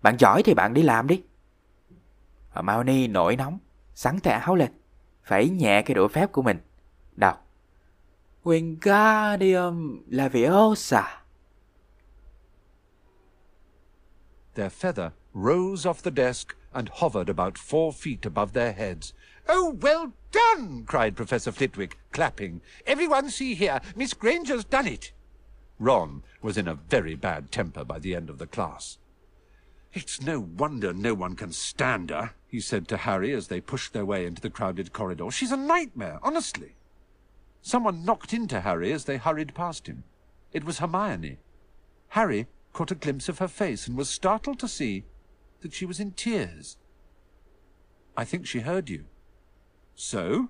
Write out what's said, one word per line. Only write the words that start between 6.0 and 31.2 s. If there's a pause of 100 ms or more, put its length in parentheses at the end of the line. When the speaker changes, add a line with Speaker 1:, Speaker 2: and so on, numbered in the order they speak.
Speaker 1:
phép
của
mình, (580)
đọc, (960)
"Wingardium
Leviosa." (3250)
Speaker 2:
Their
feather (240)
rose
off
the
desk (240)
and
hovered
about
four
feet
above
their
heads. (340)
"Oh,
well (220)
done!"
cried
Professor
Flitwick, (240)
clapping. (260)
"Everyone
see
here, (160)
Miss
Granger's
done
it." (680)
Ron (200)
was
in
a (120)
very
bad (100)
temper
by
the
end
of
the
class. (960)
"It's
no (120)
wonder
no
one